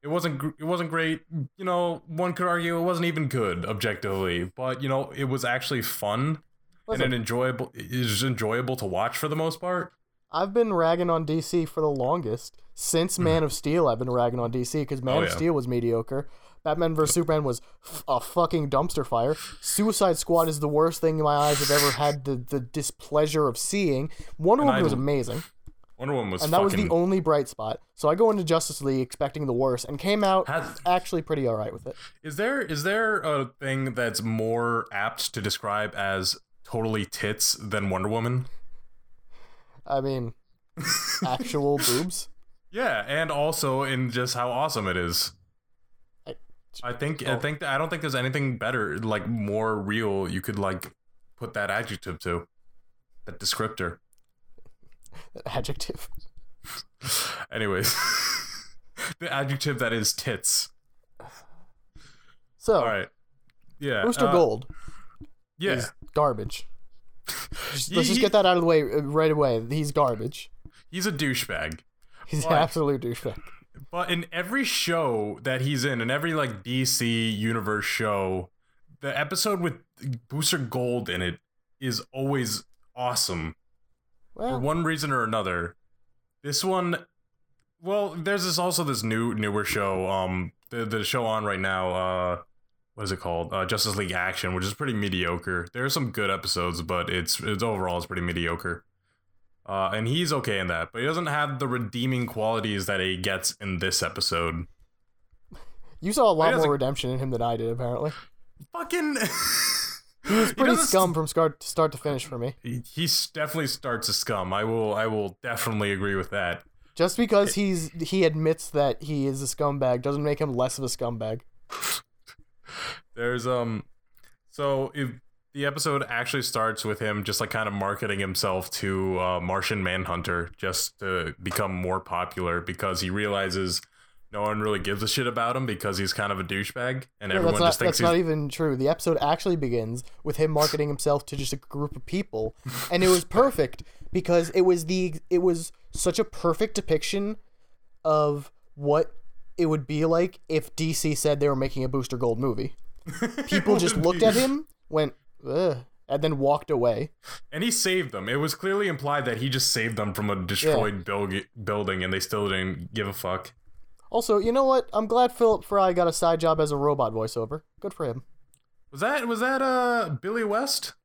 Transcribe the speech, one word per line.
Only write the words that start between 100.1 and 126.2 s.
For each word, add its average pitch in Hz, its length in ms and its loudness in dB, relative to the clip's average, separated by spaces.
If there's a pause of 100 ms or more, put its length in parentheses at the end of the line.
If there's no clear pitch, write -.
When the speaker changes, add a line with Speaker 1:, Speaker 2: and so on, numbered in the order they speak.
Speaker 1:
okay 117 260 0
in 92 80 -2
that, 85 260 -2
but 113 80 -6
he 127 60 0
doesn't 160 200 -2
have 143 320 -2
the 139 100 -2
redeeming 123 580 -2
qualities 107 600 0
that 98 140 0
he 92 160 0
gets 92 440 -2
in 95 180 -4
this 92 240 0
episode. 82 640 -2 (1300)
Speaker 2:
You 190 120 -2
saw 233 180 6
a - 40 6
lot 156 120 6
Speaker 1:
He 165 60 6
doesn't 160 140 4
Speaker 2:
more 147 60 4
redemption 135 380 0
in 127 80 -2
him 131 120 -2
than 117 120 -2
I 117 140 0
did, 117 140 -2
apparently. 123 400 -2 (640)
Speaker 1:
Fucking 339 500 -2
<laughs> 320 40 2 (1000)
Speaker 2:
He 196 80 4
was 220 160 6
Speaker 1:
He - 40 -6
Speaker 2:
pretty 262 180 6
Speaker 1:
doesn't 294 160 4
Speaker 2:
scum 190 200 6
Speaker 1:
st- 175 60 0
Speaker 2:
from 160 140 0
start, 160 340 2
start 160 300 2
to 127 60 -10
finish 139 280 -4
for 131 120 -10
me. 123 240 -4
Speaker 1:
He, 120 240 -6
he - 180 -4
s-, - 240 0
definitely 151 400 -2
starts 120 400 -4
a 104 40 0
scum. 92 400 -2
I 101 120 0
will, 113 300 2
I 110 120 2
will 104 360 -2
definitely 110 500 0
agree 98 220 0
with 95 160 -2
that. 90 320 -2 (320)
Speaker 2:
Just 170 220 2
because 202 340 4
Speaker 1:
It - 40 -2
Speaker 2:
he's, 185 360 2 (200)
he 190 140 4
admits 156 460 2
that 143 320 2
he 143 240 0
is 135 160 -2
a 139 40 -4
scumbag 135 560 0
doesn't 143 200 0
make 147 180 0
him 147 120 0
less 123 240 0
of 135 80 -6
a 123 40 -2
scumbag. 117 520 -4 (1700)
Speaker 1:
There's, 120 320 0
um, 120 380 0 (640)
so 139 440 0
if 135 160 -2 (420)
the 143 140 -4
episode 147 420 0
actually 123 340 -2